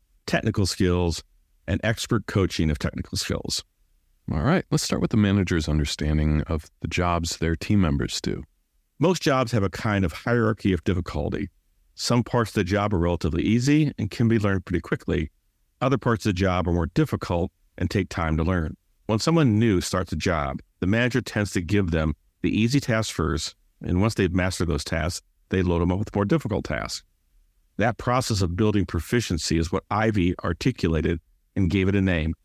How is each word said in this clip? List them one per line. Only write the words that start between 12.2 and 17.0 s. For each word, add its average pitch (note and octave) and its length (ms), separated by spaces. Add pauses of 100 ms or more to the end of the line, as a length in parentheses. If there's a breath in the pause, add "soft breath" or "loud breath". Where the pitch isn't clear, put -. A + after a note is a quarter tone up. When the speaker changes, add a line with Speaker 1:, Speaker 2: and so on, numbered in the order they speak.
Speaker 1:
parts A#2 280
of - 40
the G#2+ 80
job G2+ 300
are F2+ 60
relatively E2+ 440
easy C3+ 540
and G#2+ 140
can A#2 160
be A2+ 120
learned G2 260
pretty F2 160
quickly. - 500 (500)
Other C3 160
parts A2+ 280
of G#2+ 40
the F2 100
job F2+ 280
are F2 60
more E2+ 140
difficult F#2 640 (260)